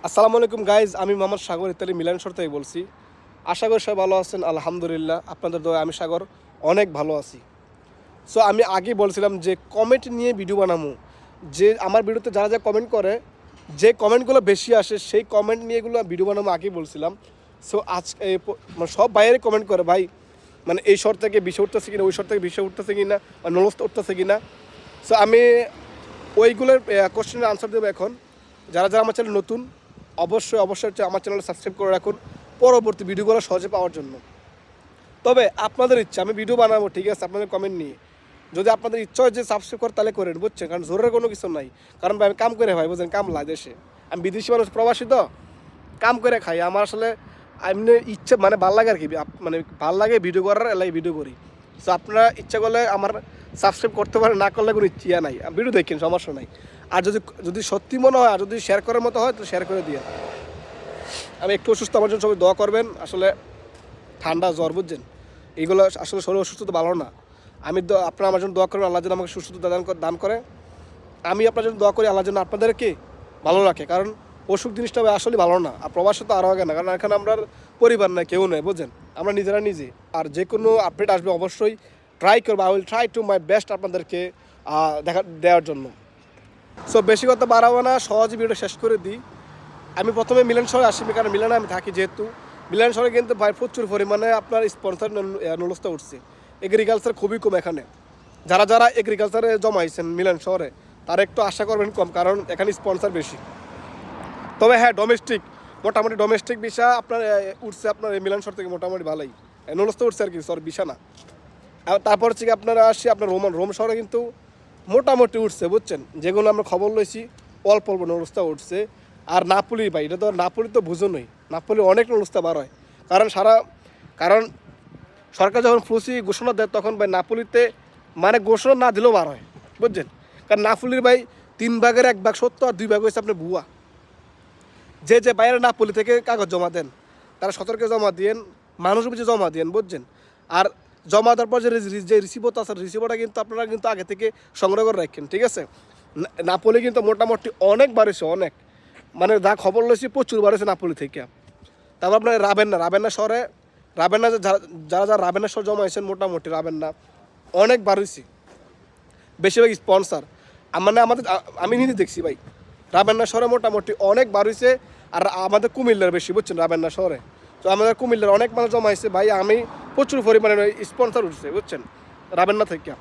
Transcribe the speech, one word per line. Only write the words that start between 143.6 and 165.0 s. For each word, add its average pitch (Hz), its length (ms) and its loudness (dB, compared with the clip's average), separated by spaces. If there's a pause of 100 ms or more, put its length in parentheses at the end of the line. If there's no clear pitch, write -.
কিন্তু 220 220 -6
আগে 190 160 -4
থেকে 202 260 -6 (240)
সংগ্রহ 202 300 2
করে 220 140 0
রাখেন, 151 280 -8
ঠিক 196 160 -2
আছে। 190 240 -2 (500)
না-, 170 280 -8
নাপোলি 202 360 2
কিন্তু 233 220 0
মোটামুটি 220 480 0 (100)
অনেক 220 340 4
বাড়িছে, 208 300 2
অনেক, 185 280 -2 (640)
মানে, 196 260 2
যা 196 160 2
খবর 226 320 0
লইছি 240 200 2
প্রচুর 233 320 -2
বাড়িছে 208 240 4
নাপোলি 180 300 -4
থেকে। 139 280 -12 (800)
তারপর 196 160 2
আপনার 226 260 2
রাবেন্না, 202 360 2
রাবেন্না 196 320 0
শহরে, 220 380 -2 (480)
রাবেন্না 208 340 2
যা-, 226 80 -2
যারা, 196 200 0 (300)
যারা, 185 180 0
যারা 208 160 2
রাবেন্না 196 260 -2
শহর 208 160 -6
জমাইছেন 202 400 -2
মোটামুটি 190 460 -6
রাবেন্না 160 420 -6 (600)
অনেক 220 320 4
বাড়িছে, 196 380 -2 (1160)
বেশিরভাগ 220 320 4
স্পন্সর। 190 500 0 (500)
আ-, 175 80 -4
মানে 214 200 4
আমাদের, 233 260 2
আ-, 185 160 -4 (140)
আমি 208 200 -2
নিজে 254 180 0
দেখছি 175 280 -4
ভাই, 156 140 -6 (560)
রাবেন্না 220 340 4
শহরে 233 200 0
মোটামুটি 220 520 0
অনেক 208 340 2
বাড়িছে। 226 460 2 (340)